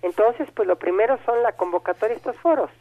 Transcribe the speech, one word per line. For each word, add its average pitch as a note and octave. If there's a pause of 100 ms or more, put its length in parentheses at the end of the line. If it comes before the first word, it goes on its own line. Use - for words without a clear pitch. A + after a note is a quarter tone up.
Entonces, A3+
pues G#3
lo F3+
primero A3
son A#3
la A3+
convocatoria F3+
a -
estos -
foros D4+ (100)